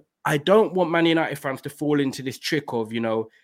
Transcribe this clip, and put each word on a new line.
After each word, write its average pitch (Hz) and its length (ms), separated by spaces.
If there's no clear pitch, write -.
I 151 120
don't 185 340
want 180 180
Man 165 140
United 160 340
fans 135 240
to 139 80
fall 147 300
into 135 220
this 127 160
trick - 340
of, 113 220
you 117 60
know, 113 280